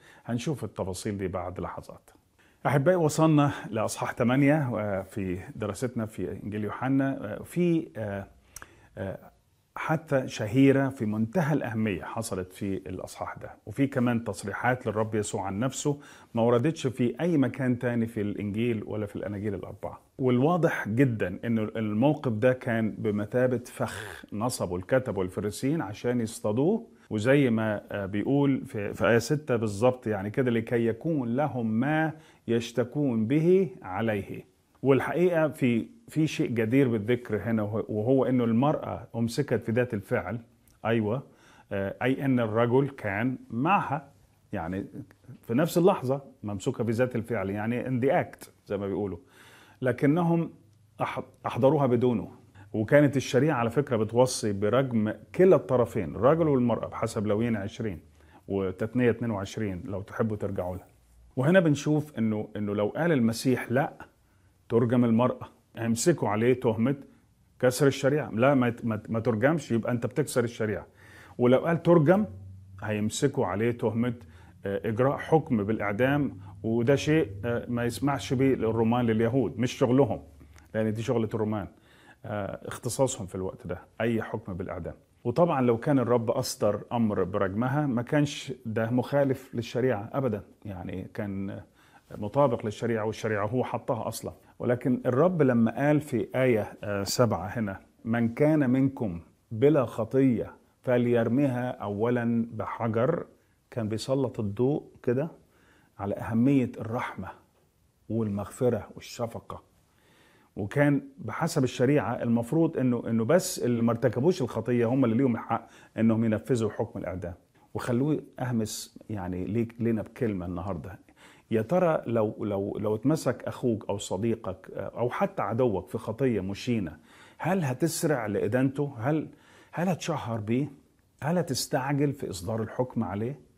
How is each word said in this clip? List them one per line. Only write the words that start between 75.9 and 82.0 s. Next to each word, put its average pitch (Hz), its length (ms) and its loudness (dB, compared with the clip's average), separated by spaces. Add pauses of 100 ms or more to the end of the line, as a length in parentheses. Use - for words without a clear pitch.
وده 117 340 2
شيء، 151 320 2 (160)
آه، 120 240 -4
ما 120 160 -2
يسمعش 135 480 -2
به 135 200 4
الرومان 113 540 2
لليهود، 113 520 2
مش 123 140 -2
شغلهم، 120 500 4 (520)
لأن 110 180 0
دي 110 100 -4
شغلة 113 320 0
الرومان، 107 340 -2 (560)